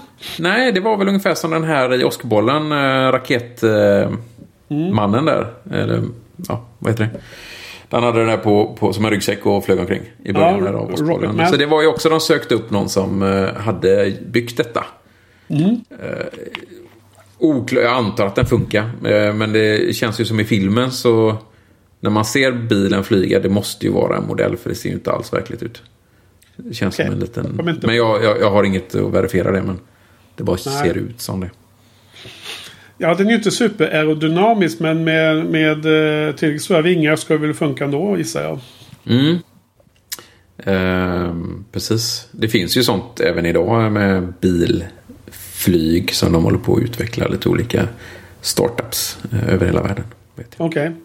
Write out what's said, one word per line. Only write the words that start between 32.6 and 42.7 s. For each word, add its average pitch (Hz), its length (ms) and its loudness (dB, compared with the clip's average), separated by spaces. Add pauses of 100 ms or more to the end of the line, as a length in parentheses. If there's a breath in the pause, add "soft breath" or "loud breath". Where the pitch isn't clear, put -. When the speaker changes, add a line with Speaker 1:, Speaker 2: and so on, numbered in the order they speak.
Speaker 2:
Ja, 170 120 2
den 196 120 2
är 220 40 4
ju 233 60 4
inte 208 140 0
superaerodynamisk, 165 1300 2
men 160 240 0
med, 160 420 2
med, 156 300 2
eh, 156 580 2
tillräckligt 151 280 -2
stora 170 180 2
vingar 160 360 2
ska 156 180 -2
det 151 60 2
väl 151 140 -2
funka 143 300 -2
ändå, 156 340 -2
gissar 73 240 -4
jag. 78 160 -6 (580 loud breath)
Speaker 1:
Mm. 151 220 2 (1300 loud breath)
Ehm, 90 1080 -2
precis. - 600 -4
Det - 160 -2
finns 92 280 0